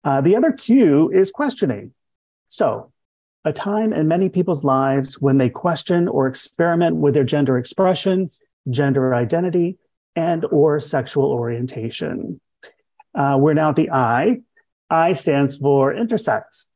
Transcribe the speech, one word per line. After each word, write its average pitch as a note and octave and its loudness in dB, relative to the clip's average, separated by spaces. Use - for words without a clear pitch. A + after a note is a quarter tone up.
Uh, E3+ 0
the E3+ 4
other C#4+ 2
Q E3 4
is F#3+ 2
questioning. B2+ -4
So, - -4
a D3+ -2
time G#3+ -4
in D#3 0
many F3+ 2
people's F3 -2
lives C3+ 0
when C#3 2
they B2 2
question F3 -2
or C3+ 0
experiment E3+ -2
with D3 2
their C#3 2
gender C3 0
expression, F#3 -2
gender C3 2
identity, E3+ -2
and E3 -2
or D3+ 2
sexual C#3 -2
orientation. A#2+ -6
Uh, C#3 0
we're D3+ 4
now D#3 2
at C#3 -2
the D#3+ 0
I. B2+ 0
I E3 2
stands C#3 0
for C#3 2
intersex. - -4